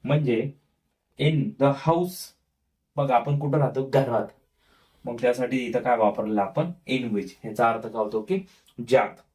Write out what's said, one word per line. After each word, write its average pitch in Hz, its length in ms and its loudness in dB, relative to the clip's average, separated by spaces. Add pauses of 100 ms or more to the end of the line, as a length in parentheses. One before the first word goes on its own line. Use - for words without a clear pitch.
म्हणजे 123 480 0 (680)
in 151 160 2
the 139 380 2 (140)
house, 180 480 -2 (600)
बघा, 135 200 0
आपण 143 240 2
कुठं 143 180 0
राहतो? 135 320 0
घरात. 120 380 2 (800)
मग 120 160 -8
त्यासाठी 123 360 0
इथं 120 240 -2
काय 120 160 2
वापरलेलं 107 440 2
आपण? 151 300 -2 (180)
In 127 200 -2
which. 98 200 -2 (140)
ह्याचा 110 260 0
अर्थ 113 160 -4
काय 110 180 -4
होतो 107 180 -2
की 190 180 -2 (480)
ज्यात. - 280 2 (200)